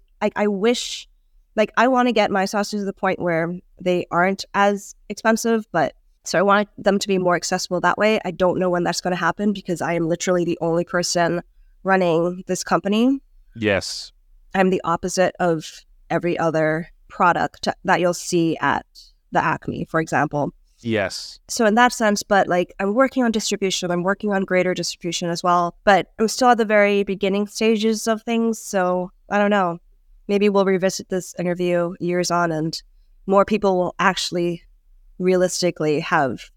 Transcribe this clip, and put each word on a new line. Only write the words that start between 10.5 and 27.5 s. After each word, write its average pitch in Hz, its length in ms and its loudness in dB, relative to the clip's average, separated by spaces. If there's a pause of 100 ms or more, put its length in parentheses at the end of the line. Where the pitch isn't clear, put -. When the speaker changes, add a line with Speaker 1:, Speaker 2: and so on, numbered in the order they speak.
Speaker 1:
only 170 220 0
person 175 580 -2 (420)
running 180 600 2
this - 180 -4
company. 220 580 2 (340)
Speaker 2:
Yes. 104 560 -2 (420)
Speaker 1:
I'm 190 160 2
the 180 140 0
opposite 175 560 -2
of 165 460 -4 (240)
every 170 280 -2
other 160 520 -2 (180)
product - 600 0 (180)
that 175 140 2
you'll 175 140 2
see 165 440 -2
at - 280 -2 (460)
the 160 120 2
Acme, 151 420 -4
for 160 140 -2
example. 147 540 -2 (280)
Speaker 2:
Yes. 107 640 -4
Speaker 1:
So - 180 0
in 208 100 4
that 240 180 4
sense, 208 280 0
but, 190 260 2
like, 175 320 -2
I'm 196 140 -2
working 254 300 2
on 233 80 2
distribution. 196 580 -4
I'm 175 140 -2
working 202 300 -2
on 190 100 0
greater 185 300 0
distribution 170 560 -6
as 170 140 -4
well, 175 400 0
but 190 360 4
I'm 220 80 2
still 247 220 2
at 233 80 6
the 226 80 0
very 202 380 4
beginning 196 440 -2
stages 220 600 0